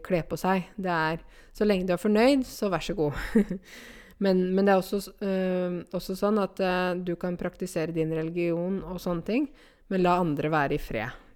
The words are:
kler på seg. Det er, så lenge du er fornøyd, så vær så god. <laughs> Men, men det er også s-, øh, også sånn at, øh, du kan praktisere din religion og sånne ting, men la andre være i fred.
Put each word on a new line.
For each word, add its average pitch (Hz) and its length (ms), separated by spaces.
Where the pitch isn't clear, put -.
kler 170 240
på 160 100
seg. 185 360
Det 185 180
er, 160 300
så 208 120
lenge 190 220
du 175 60
er 175 80
fornøyd, 247 460
så - 240
vær 165 120
så 185 140
god. 147 200
<laughs> 202 240
Men, 190 160
men 196 140
det - 20
er 190 80
også 196 240
s-, - 120
øh, 180 540
også 185 160
sånn 208 240
at, 190 240
øh, 180 400
du 175 160
kan 180 160
praktisere 175 560
din 160 240
religion 170 600
og 180 160
sånne 170 240
ting, 262 220
men 190 140
la 180 80
andre 151 300
være 147 240
i - 20
fred. 113 380